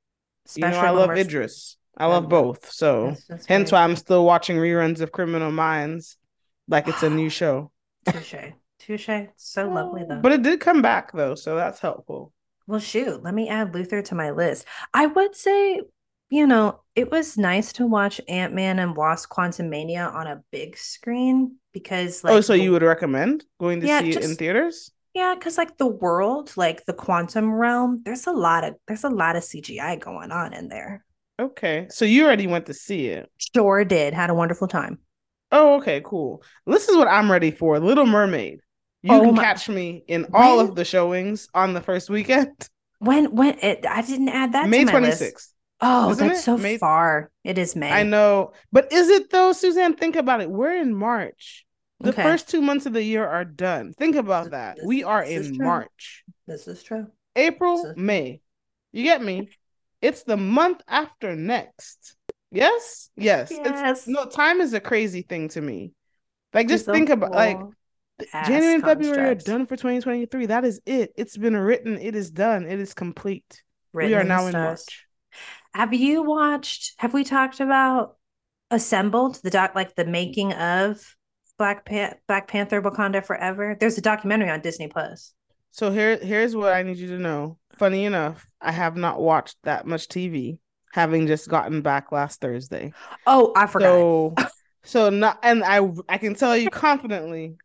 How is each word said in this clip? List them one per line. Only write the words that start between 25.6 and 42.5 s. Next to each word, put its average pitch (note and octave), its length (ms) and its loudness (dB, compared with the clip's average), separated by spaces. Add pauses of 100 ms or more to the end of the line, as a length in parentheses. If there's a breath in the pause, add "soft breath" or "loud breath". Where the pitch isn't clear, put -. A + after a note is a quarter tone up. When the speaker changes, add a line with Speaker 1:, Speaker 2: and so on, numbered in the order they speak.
Speaker 2:
the C#4 80 0
world, G3+ 720 -2
like, E3+ 280 -2
the F3+ 80 -6
quantum F#3 600 -2
realm, A#3+ 500 0
there's B3+ 220 -6
a F4+ 60 -2
lot E3+ 320 2
of, D#3 120 -8 (120)
there's G#3+ 160 -8
a C#4+ 80 -2
lot E3+ 240 0
of E3+ 80 -4
C - 180 -12
G - 180 -14
I E3 180 -6
going F2 340 -14
on E3+ 220 -8
in - 160 -14
there. G3 360 -14 (340)
Speaker 1:
Okay, F#3 500 -6
so - 160 -2
you B3+ 200 6
already G#3+ 200 2
went E3+ 220 -2
to D3+ 80 -12
see E3 320 -6
it. E2 220 -8 (260)
Speaker 2:
Sure G3+ 280 4
did. D#3+ 300 0
Had F3 160 -2
a F3 60 0
wonderful E3+ 320 -2
time. D#3+ 320 -6 (520)
Speaker 1:
Oh, C#4+ 260 6
okay, F#3+ 280 -2
cool. D#3 380 -6 (240 soft breath)
This F#4 200 2
is G4+ 80 6
what D4+ 120 8
I'm G3+ 240 6
ready E3+ 180 4
for. D#3 300 2
Little C4 260 4
Mermaid. F#3+ 560 2 (400)
You F3+ 100 2
Speaker 2:
Oh A3 140 10
Speaker 1:
can A#3 80 8
Speaker 2:
my A3+ 100 4
Speaker 1:
catch G3+ 240 0
me F3+ 400 -6
in E3+ 260 -2
all A#3+ 260 8
Speaker 2:
When A3+ 100 4
Speaker 1:
of F#3 60 -10
the F3 100 -2
showings F#3 680 -2
on F#3 200 2
the F3 80 -4
first F3+ 300 -4
weekend. C4 580 0 (300)